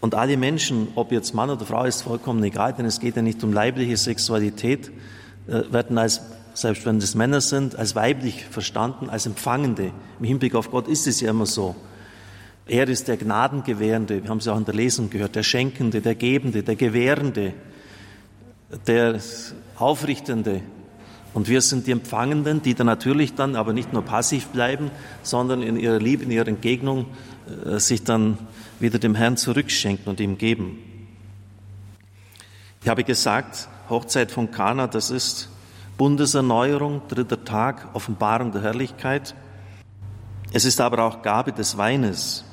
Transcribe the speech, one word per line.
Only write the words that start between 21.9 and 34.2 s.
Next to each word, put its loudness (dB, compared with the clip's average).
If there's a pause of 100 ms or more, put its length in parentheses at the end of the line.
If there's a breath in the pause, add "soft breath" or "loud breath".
Empfangenden, 0
die 2
dann 4
natürlich 4
dann 0
aber 0
nicht -2
nur 0
passiv 0
bleiben, 0 (320 loud breath)
sondern 0
in 0
ihrer 2
Liebe, 2
in -4
ihrer 2
Entgegnung, 0 (600 loud breath)
äh, 0
sich 2
dann 2 (400 loud breath)
wieder 2
dem 4
Herrn 4
zurückschenken 0
und -4
ihm 0
geben. 0 (2000 loud breath)
Ich 2
habe 2
gesagt, 0 (200)
Hochzeit 0